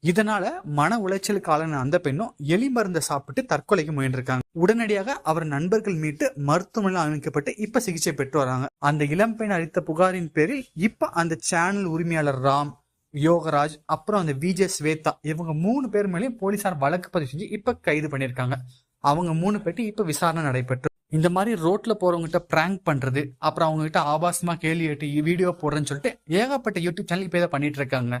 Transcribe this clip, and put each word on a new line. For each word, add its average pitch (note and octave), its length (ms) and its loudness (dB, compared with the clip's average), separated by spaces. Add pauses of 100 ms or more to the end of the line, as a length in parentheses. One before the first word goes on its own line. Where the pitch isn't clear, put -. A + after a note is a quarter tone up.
இதனால G3 420 2 (320)
மன E3 260 4
உளைச்சலுக்கு F#3+ 500 0
ஆளான D#3 300 0
அந்த D3 220 2
பெண்ணும் D3 280 -2 (200)
எலி A#3 220 2
மருந்தை F#3 320 0
சாப்பிட்டு C#3+ 340 -4 (100)
தற்கொலைக்கு D#3+ 440 0
முயன்றிருக்காங்க. C3 480 -2 (180)
உடனடியாக G#3+ 540 2 (140)
அவர் D#3+ 240 0
நண்பர்கள் F#3 500 0
மீட்டு D3+ 220 -2 (220)
மருத்துவமனையில் F#3 560 2
அனுமதிக்கப்பட்டு D3+ 480 -2 (140)
இப்ப A3+ 200 0
சிகிச்சை E3+ 280 -2
பெற்று C#3 280 -2
வராங்க. B2+ 240 0 (220)
அந்த D3 160 2 (100)
இளம் G#3+ 240 2
பெண் G#3+ 180 -2
அளித்த E3 260 -2
புகாரின் F3+ 540 0
பேரில் B3 280 2 (240)
இப்ப D4+ 220 -2 (120)
அந்த E3 180 -2 (100)
சேனல் F#3 440 0
உரிமையாளர் D#3+ 540 0
ராம், C#3+ 240 2 (420)
யோகராஜ், D3+ 640 2 (180)
அப்புறம் G#3 280 0
அந்த D3+ 200 0
வி F3+ 160 2
ஜே F#3+ 160 4
ஸ்வேதா D#3 380 0 (180)
இவங்க D#3+ 220 -4 (120)
மூணு B3+ 240 2
பேர் G3+ 240 0
மேலேயும் A#3 280 -2
போலீசார் G3 420 0
வழக்கு E3+ 320 0
பதிவு D3 160 -2
செஞ்சு D#3+ 160 -8 (100)
இப்ப A#3+ 200 -2 (100)
கைது D3+ 260 0
பண்ணிருக்காங்க. C3 440 -2 (460)
அவங்க D#3+ 280 2 (100)
மூணு G#3 220 2
பேர்ட்டு G#3 260 -4
இப்ப G#3+ 220 -4
விசாரணை E3 380 0
நடைபெற்று. B2+ 400 -2 (260)
இந்த D#3+ 180 4
மாதிரி G3 180 2 (120)
ரோட்ல G#3 300 2 (100)
போறவங்ககிட்ட E3+ 360 2 (120)
பிராங்க் F3 340 2
பண்றது, C3 360 0 (260)
அப்புறம் D#3+ 220 2
அவங்க D#3 180 0
கிட்ட D#3 120 2 (140)
ஆபாசமா E3+ 400 0 (100)
கேள்வி E3 240 0
கேட்டு D3+ 200 -4 (200)
வீடியோ F3+ 220 2 (100)
போடுறேன்னு D3 320 0
சொல்லிட்டு D3 220 -4 (260)
ஏகப்பட்ட B3+ 460 0
YouTube F3 240 -4
சேனல் F3+ 180 -2
இப்ப F3 140 -2
இதை - 100 2
பண்ணிட்டு C#3+ 300 -2
இருக்காங்க. B2+ 400 -2